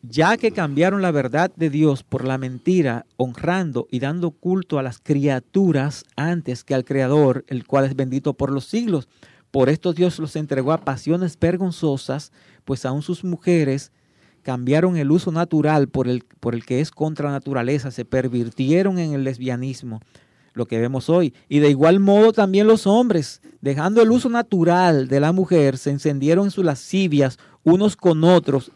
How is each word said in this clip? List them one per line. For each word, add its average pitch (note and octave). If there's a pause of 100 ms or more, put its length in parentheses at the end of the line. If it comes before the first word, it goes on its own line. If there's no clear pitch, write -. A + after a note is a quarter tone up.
ya D#3
que A3+
cambiaron F3
la F3+
verdad C#3+
de E3
Dios D3
por B2+
la C3
mentira, C3 (140)
honrando C#3+
y B2+
dando D#3+
culto F3+
a C3+
las B2+
criaturas C#3+ (120)
antes D3+
que C#3
al C3
Creador, C3+
el B2+
cual C#3
es C3+
bendito C3+
por C3+
los C3+
siglos. G#3 (440)
Por C3
esto E3
Dios E3+
los D#3+
entregó C#3+
a D#3+
pasiones D#3
vergonzosas, E3 (320)
pues C3+
aún C#3
sus E3+
mujeres D#3+ (500)
cambiaron C#3+
el C#3+
uso F3
natural D#3
por C3
el, B2 (160)
por A#2+
el A#2
que B2+
es D3+
contra D3
naturaleza, C3+
se A#2+
pervirtieron C3
en D#3+
el C3+
lesbianismo, B2+ (520)
lo A#2+
que A2+
vemos B2
hoy. E3 (160)
Y D3
de D3
igual D#3
modo G3+
también G3+
los A3
hombres, G3 (220)
dejando D#3+
el A3
uso B3
natural F3
de C#3
la D#3
mujer, D#3
se C#3+
encendieron D3
en G3+
sus F#3+
lascivias D3 (240)
unos F#3
con D#3+
otros D#3+